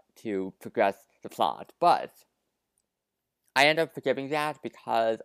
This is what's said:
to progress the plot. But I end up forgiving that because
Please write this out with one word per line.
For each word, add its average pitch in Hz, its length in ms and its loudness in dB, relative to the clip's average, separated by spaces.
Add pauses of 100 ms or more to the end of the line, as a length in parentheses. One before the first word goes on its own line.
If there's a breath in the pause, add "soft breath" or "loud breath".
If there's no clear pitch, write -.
(160)
to 95 440 -6
progress 104 480 -2 (140)
the - 80 -16
plot. 76 500 -4
But 120 320 2 (1400)
I 139 100 6
end 156 120 4
up 160 160 -2
forgiving 135 340 -2
that 151 340 -4
because 113 640 -2